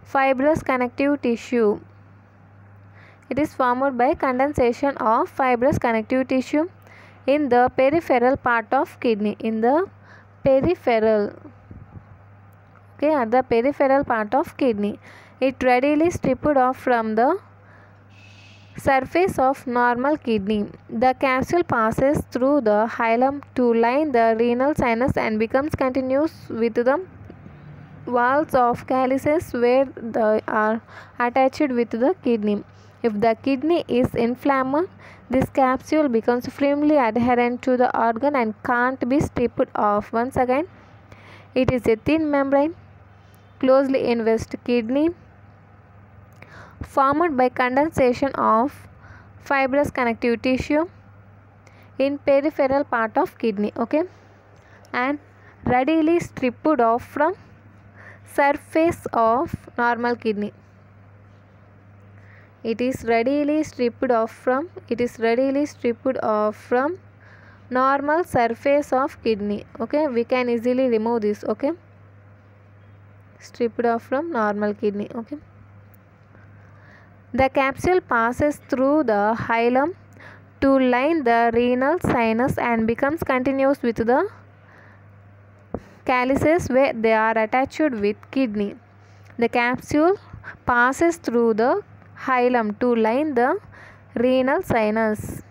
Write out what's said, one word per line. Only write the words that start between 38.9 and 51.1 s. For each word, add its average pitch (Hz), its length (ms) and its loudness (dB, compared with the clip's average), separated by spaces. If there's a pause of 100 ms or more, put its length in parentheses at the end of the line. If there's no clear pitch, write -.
be 269 120 2
stripped - 540 -2
off. 208 380 -2
Once 233 240 -4
again, 262 320 0 (840)
it 254 180 2
is 247 160 -2
a 226 80 2
thin 302 340 -2
membrane, 277 460 0 (840)
closely 262 460 2
invest 226 500 -2 (100)
kidney, 247 460 0 (1700)
formed 285 540 0
by 254 120 2
condensation 262 840 0
of 220 520 0 (540)
fibrous 277 500 0
connective 233 520 -2
tissue 294 440 0 (1120)